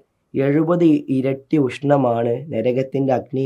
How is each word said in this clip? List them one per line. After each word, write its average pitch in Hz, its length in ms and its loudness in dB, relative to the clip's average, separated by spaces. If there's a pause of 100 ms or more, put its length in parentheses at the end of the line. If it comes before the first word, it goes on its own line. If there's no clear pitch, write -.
(340)
എഴുപത് 156 520 2 (240)
ഇരട്ടി 131 480 -2
ഉഷ്ണമാണ് 123 760 0 (160)
നരകത്തിൻ്റെ 127 640 -2
അഗ്നി 131 320 -4